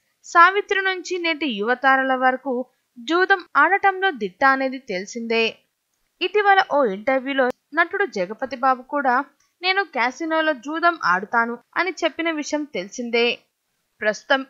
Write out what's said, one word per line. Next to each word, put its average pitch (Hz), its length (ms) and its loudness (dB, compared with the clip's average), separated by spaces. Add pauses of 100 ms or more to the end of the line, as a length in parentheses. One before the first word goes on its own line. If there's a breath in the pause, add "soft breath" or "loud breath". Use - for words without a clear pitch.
(260)
సావిత్రి 392 560 4
నుంచి 370 360 -4
నేటి 330 320 -2
యువ 214 240 -2
తారల 262 420 2
వరకు 254 380 0 (440)
జూదం 359 440 2 (140)
ఆడటంలో 381 560 2
దిట్ట 214 340 -4
అనేది 269 420 2
తెలిసిందే. 226 580 -4 (760)
ఇటీవల 392 380 4 (120)
ఓ 285 140 2
ఇంటర్వ్యూలో 262 600 -2 (280)
నటుడు 349 380 0
జగపతి 220 460 -6
బాబు 254 260 0
కూడా 262 320 0 (460)
"నేను 381 240 0
కాసినోలో 311 760 -2
జూదం 320 440 -2
ఆడుతాను" 220 520 0 (200)
అని 349 160 -2
చెప్పిన 330 400 -4
విషయం 302 340 -4
తెలిసిందే. 233 600 -4 (760)
ప్రస్తుతం 214 480 0